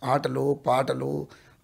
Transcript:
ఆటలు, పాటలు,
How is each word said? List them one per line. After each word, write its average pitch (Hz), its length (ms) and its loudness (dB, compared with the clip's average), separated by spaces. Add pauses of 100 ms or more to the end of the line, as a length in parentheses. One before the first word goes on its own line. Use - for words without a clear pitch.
ఆటలు, 135 640 0
పాటలు, 135 600 0 (360)